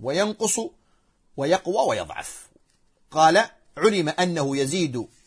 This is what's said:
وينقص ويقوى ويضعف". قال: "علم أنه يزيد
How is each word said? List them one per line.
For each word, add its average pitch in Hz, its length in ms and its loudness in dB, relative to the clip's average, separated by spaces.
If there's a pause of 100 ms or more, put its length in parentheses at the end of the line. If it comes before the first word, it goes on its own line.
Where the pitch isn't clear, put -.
وينقص 208 580 -2 (800)
ويقوى 175 500 0
ويضعف". - 640 -6 (600)
قال: 160 340 6 (320)
"علم 185 320 2
أنه 156 480 -2
يزيد 139 500 -2 (200)